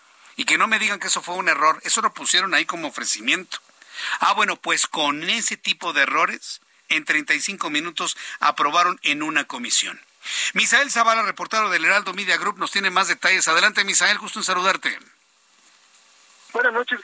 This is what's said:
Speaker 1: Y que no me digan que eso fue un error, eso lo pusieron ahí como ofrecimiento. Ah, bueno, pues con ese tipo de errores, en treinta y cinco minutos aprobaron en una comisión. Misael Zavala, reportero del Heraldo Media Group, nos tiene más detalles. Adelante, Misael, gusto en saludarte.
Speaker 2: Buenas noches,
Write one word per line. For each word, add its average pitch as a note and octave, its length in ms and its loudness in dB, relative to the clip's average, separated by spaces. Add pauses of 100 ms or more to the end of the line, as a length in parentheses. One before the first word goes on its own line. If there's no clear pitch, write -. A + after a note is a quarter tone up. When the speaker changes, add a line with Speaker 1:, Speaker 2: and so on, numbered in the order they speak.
(340)
Speaker 1:
Y - 100 -6
que - 140 2
no F#3+ 80 4
me A3 140 0
digan G#3 180 0
que - 80 -8
eso F3 160 0
fue F3 140 -6
un F#3 120 -2
error, D3+ 360 4
eso - 160 4
lo - 120 0
pusieron F3+ 420 0
ahí D3+ 100 2
como E3 240 -6
ofrecimiento. B2 720 -4 (600)
Ah, F#3 140 2
bueno, G3+ 240 0
pues D#3+ 320 2
con D3+ 340 -2
ese G#3 340 -2
tipo F3+ 360 -6
de C#3+ 100 4
errores, D#3+ 600 -2 (260)
en D#3 160 -2
treinta D3+ 300 0
y C#3+ 60 -2
cinco F3+ 300 -4
minutos E3 460 -4 (240)
aprobaron D#3 640 2
en D3 180 0
una D#3 220 -2
comisión. A#2 560 -4 (520)
Misael A#3 380 2
Zavala, A3+ 320 2
reportero G3+ 460 -2
del E3 160 0
Heraldo F#3+ 280 2
Media F3+ 260 0
Group, F3+ 200 -2
nos E3+ 140 -4
tiene G3 180 0
más F#3 160 2
detalles. F3 400 2
Adelante, G3 380 4
Misael, G3 340 2
gusto G#3+ 220 -8
en E3+ 40 -4
saludarte. F3+ 540 0 (1500)
Speaker 2:
Buenas A#3+ 220 0
noches, A#3+ 320 -4